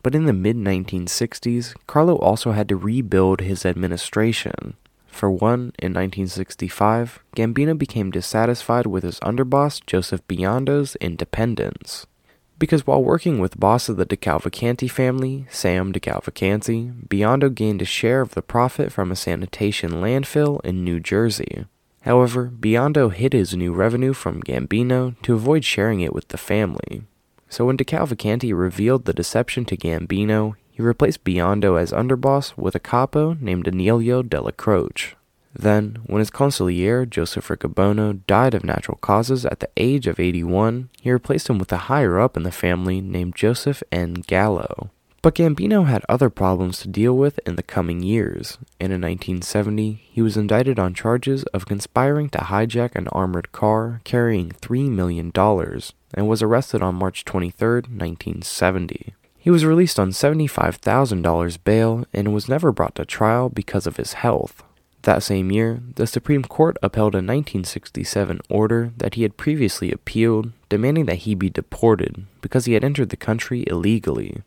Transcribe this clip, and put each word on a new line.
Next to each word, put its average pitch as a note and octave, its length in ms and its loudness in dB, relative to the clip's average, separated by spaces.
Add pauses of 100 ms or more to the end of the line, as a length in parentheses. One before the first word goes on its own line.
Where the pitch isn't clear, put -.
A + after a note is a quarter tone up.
But B2+ 140 0
in D#3+ 100 2
the C3 80 4
mid-nineteen F#2+ 720 -2
sixties, A#2+ 680 -4 (100)
Carlo D#3+ 300 4
also A2 380 2
had G#2 160 0
to G2+ 60 2
rebuild F#2+ 680 2
his F#2+ 260 -2
administration. F#2 1080 -2 (280)
For - 240 -2
one, A#2 480 0
in F#2 160 -4
nineteen F#2+ 340 -2
sixty-five, G#2 920 -2 (160)
Gambino C3+ 420 0
became A2 320 -4
dissatisfied A#2 800 0
with F#2+ 160 -2
his F2 160 -6
underboss, C3+ 680 0
Joseph F#2 420 -4
Biondo's, C3 680 0
independence. - 1120 -4 (500)
Because D#3+ 280 2
while C#3 160 6
working D#3 380 2
with F#2 180 -2
boss A2 300 4
of A2 80 -4
the F2+ 100 0
DeCavalcanti A#2 840 -2
family, C3 580 -2
Sam F#2 440 0
DeCavalcanti, A2+ 1160 -4
Biondo B2 480 2
gained G#2+ 260 0
a G2 40 -2
share A#2+ 340 0
of B2 120 -2
the - 100 -6
profit A#2+ 500 0
from F#2+ 220 -2
a - 20 -2
sanitation F#2+ 760 -4
landfill C#3 720 0
in F#2 180 -2
New F2 160 0
Jersey. - 680 -2 (340)
However, B2 520 2
Biondo A#2+ 600 2
hid B2+ 180 0
his F#2 220 2
new F2 180 0
revenue A#2 400 2
from - 320 -4
Gambino B2 760 0
to A#2+ 140 2
avoid C3+ 280 2
sharing G2+ 380 0
it E2 120 -2
with - 140 -6
the - 100 -8
family. - 680 -2 (440)
So - 180 -2
when C3 120 2
DeCavalcanti B2 760 -2
revealed G2+ 520 2
the D#2+ 80 0
deception - 500 -2
to G2 140 -4
Gambino, G#2 760 0 (140)
he - 120 -8
replaced A#2+ 420 2
Biondo F#2 560 2
as E2+ 140 -2
underboss C3 640 0
with F#2+ 180 -2
a - 40 -2
capo D3+ 600 0
named F2+ 300 -2
Emilio A2+ 520 2
Della C#2+ 300 -4
Croce. - 640 0 (360)
Then, G#2+ 540 2
when G#2 140 0
his G#2+ 100 2
consigliere, A2+ 800 0
Joseph - 380 -4
Riccobono, G#2 800 0
died A#2 260 4
of G2+ 100 -2
natural - 380 -4
causes B2 460 0
at - 140 -4
the - 160 -6
age B2+ 280 0
of E2+ 140 -2
eighty-one, F#2 680 0 (120)
he B2 100 0
replaced C3+ 380 0
him A2+ 80 2
with F#2 160 -2
a F2+ 160 -6
higher-up B2 480 2
in E2 60 -2
the F2+ 80 -2
family F#2 500 0
named F2+ 340 -4
Joseph A#2+ 460 0 (100)
N. F2 220 -2
Gallo. F#2+ 800 -2 (320)
But E3 100 6
Gambino F3 540 4
had A#2+ 200 2
other B2 220 4
problems F#2 500 0
to - 80 -10
deal A2+ 300 2
with C#3+ 300 2
in F2 80 -4
the - 80 -6
coming F2 400 -2
years, - 560 -2 (200)
and F#2+ 140 -2
in F2+ 80 -2
nineteen F2+ 400 -4
seventy, G#2+ 680 -2
he A2+ 100 0
was G#2+ 160 2
indicted A2 400 2
on F2+ 160 0
charges B2+ 520 0
of F#2+ 200 -4
conspiring C#3 640 0
to - 80 -4
hijack A2+ 580 0
an F#2+ 120 -4
armored F#2 440 -2
car A2 520 0
carrying A2 480 0
three B2+ 360 -2
million F2 440 -2
dollars F#2+ 600 0 (200)
and G#2 140 0
was A2 160 2
arrested A2 400 2
on F2+ 100 0
March F#2 320 -4
twenty-third, A2+ 680 -2
nineteen E2+ 520 -8
seventy. - 720 -2 (200)
He - 140 0
was E3 160 6
released D#3+ 340 4
on F#2+ 120 2
seventy-five C#3+ 640 0
thousand G#2+ 480 0
dollars E2+ 340 0
bail A2+ 560 2
and G#2 220 0
was G#2 120 -4
never D3 240 2
brought F2+ 240 0
to - 80 -6
trial A#2+ 460 2
because G2+ 380 -4
of D2+ 100 -6
his - 160 -6
health. - 500 -2 (400)
That G#2+ 200 4
same F#2+ 260 0
year, A2+ 320 0 (140)
the A#2+ 100 0
Supreme C3+ 380 0
Court D#3+ 400 0
upheld G#2+ 320 2
a F#2+ 60 2
nineteen G#2+ 420 -2
sixty-seven - 840 -6
order A#2 480 2
that - 160 -2
he A2+ 100 0
had G#2 140 -2
previously C#3 560 0
appealed, A2+ 580 0 (160)
demanding C3+ 380 2
that F2+ 140 0
he G#2+ 160 0
be F#2 140 0
deported - 760 0 (160)
because A#2+ 240 0
he A#2+ 80 2
had A2 100 4
entered C#3 260 0
the - 60 -6
country A#2 520 -4
illegally. E2+ 800 0